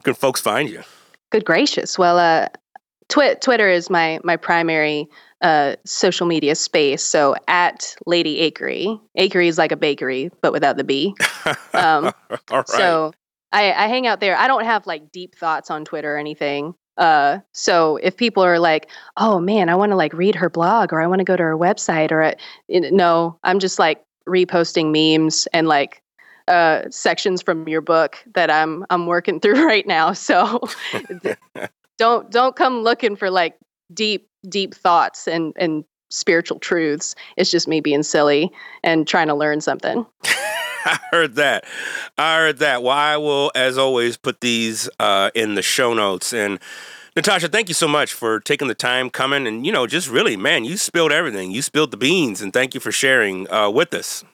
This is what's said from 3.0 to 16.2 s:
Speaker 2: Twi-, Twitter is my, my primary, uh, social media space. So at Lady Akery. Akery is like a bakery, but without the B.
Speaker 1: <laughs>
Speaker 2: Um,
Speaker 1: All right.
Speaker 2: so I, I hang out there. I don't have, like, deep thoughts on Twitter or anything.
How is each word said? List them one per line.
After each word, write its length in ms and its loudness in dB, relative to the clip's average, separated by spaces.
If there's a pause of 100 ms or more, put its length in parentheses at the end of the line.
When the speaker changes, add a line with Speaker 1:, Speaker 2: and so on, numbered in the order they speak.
Speaker 2:
Twi-, 280 4
Twitter 340 2
is 200 0
my, 360 0
my 100 2
primary, 720 0 (340)
uh, 340 2 (100)
social 420 0
media 280 0
space. 480 0
So 320 2 (120)
at 480 -2 (100)
Lady 460 0
Akery. 480 -6 (180)
Akery 300 2
is 100 0
like 140 2
a 60 -2
bakery, 540 -4 (100)
but 100 2
without 260 0
the 60 -2
B. 320 -2 (300)
Speaker 1:
<laughs> 100 -2 (180)
Speaker 2:
Um, 380 2 (180)
Speaker 1:
All 280 -6
right. 100 -2
Speaker 2:
so 440 0 (400)
I, 220 2
I 140 2
hang 200 -2
out 120 0
there. 180 0
I 100 2
don't 160 2
have, 240 0
like, 240 -10
deep 240 -16
thoughts 360 -4
on 140 -8
Twitter 300 -6
or 20 -4
anything. 580 -6 (220)